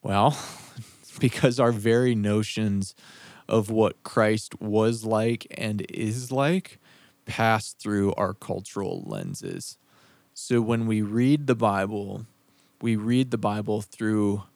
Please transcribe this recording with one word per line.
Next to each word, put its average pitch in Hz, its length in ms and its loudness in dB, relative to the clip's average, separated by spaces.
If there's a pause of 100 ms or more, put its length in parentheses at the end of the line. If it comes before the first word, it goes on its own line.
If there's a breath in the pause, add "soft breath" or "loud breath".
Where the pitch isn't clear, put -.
Well, 117 360 2 (400 loud breath)
<laughs> - 400 -20
because 127 400 2
our 120 140 4
very 117 420 2
notions 104 800 0 (540 loud breath)
of 110 220 2
what 110 340 2
Christ 107 560 0
was 110 440 0
like 110 420 0 (100)
and 107 320 -4
is 123 420 -6
like 147 480 0 (460 soft breath)
pass 113 480 0
through 101 420 0
our 98 200 -2
cultural 95 680 -8
lenses. 92 760 -10 (560 soft breath)
So - 260 0
when 113 260 0
we 110 160 2
read 127 440 2
the 139 100 4
Bible, 101 720 -2 (540 soft breath)
we 113 160 0
read 120 340 2
the 120 80 -2
Bible 104 420 -2
through 104 640 0 (100)